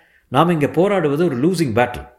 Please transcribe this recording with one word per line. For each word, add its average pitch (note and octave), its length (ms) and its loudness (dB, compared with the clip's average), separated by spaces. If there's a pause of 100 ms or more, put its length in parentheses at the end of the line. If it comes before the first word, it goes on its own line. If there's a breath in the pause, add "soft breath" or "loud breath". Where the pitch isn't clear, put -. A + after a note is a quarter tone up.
(280 loud breath)
நாம D#3+ 240 2
இங்க D3 140 0
போராடுவது E3+ 580 0
ஒரு D3 120 -2
losing D#3 360 0
battle. A#2 360 -2 (100)